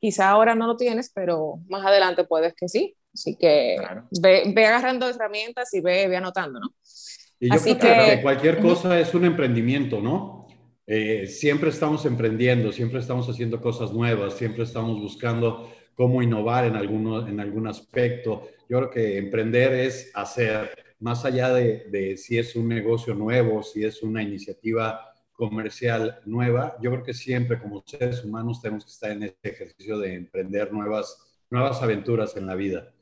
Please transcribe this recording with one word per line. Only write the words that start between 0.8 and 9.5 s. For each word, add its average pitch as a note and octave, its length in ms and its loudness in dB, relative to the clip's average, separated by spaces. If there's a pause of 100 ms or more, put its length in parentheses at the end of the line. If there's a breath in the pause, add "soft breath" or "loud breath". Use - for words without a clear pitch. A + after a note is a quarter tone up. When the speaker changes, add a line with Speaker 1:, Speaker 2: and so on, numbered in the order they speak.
Speaker 1:
pero E3 460 -4 (100)
más G3 160 -6
adelante F#3+ 400 4
puedes E3 300 0
que F3+ 140 -6
sí. D#4+ 280 -2 (160)
Así - 240 -8
que C#3+ 420 4
Speaker 2:
Claro. - 300 -10 (120)
Speaker 1:
ve, F#3 220 8 (100)
ve A3 140 6
agarrando B3+ 420 2
herramientas A#3 640 -6
y F#3+ 80 -2
ve, F3+ 280 2
ve F3+ 80 0
anotando, F3+ 420 -6
¿no? G#2 120 -10 (680 loud breath)
Speaker 3:
Y B2 100 0
yo B2+ 60 6
Speaker 1:
Así G3+ 220 4
Speaker 3:
creo A#3 300 8
que G#3 100 8
Speaker 1:
que - 60 -2
Speaker 3:
cualquier E3 360 4
Speaker 1:
Ujú. E3+ 120 4
Speaker 3:
cosa F3 280 4
es E3 160 0
un F3 100 4
emprendimiento, B2+ 760 2